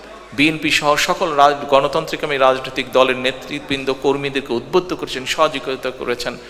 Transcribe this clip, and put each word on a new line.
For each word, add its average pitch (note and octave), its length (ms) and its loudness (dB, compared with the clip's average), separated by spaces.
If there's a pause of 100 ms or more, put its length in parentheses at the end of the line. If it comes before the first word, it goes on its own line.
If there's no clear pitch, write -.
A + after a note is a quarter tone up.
(320)
বিএনপি D#3 380 2
সহ D3 260 2
সকল F3 380 0
রাজ-, C#3+ 340 4
গণতন্ত্রকামী C#3+ 720 0
রাজনৈতিক C3 540 2
দলের C3 240 4
নেতৃবৃন্দ, C3+ 760 -4 (100)
কর্মীদেরকে C#3 500 -2
উদ্বুদ্ধ D#3+ 420 0
করেছেন, - 320 -8
সহযোগিতা C3+ 640 -2
করেছেন, B2 460 -6 (140)